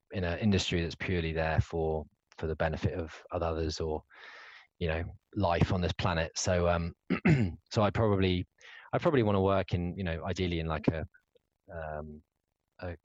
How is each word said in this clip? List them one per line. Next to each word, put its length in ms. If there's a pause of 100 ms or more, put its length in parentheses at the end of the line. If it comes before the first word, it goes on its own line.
(120)
in 120
a 140
industry 440
that's 140
purely 360
there 280
for, 440 (340)
for 100
the 80
benefit 380
of, 200 (160)
of 120
others 380
or, 220 (760)
you 100
know, 140 (320)
life 380
on 80
this 120
planet. 440
So, 320
um, 260 (320)
<clears throat> 320 (120)
so 120
I 80
probably, 560 (460)
I 60
probably 260
wanna 180
work 320
in, 220
you 80
know, 200
ideally 360
in, 60
like, 220
a, 160 (720)
um, 480 (580)
a, 140 (100)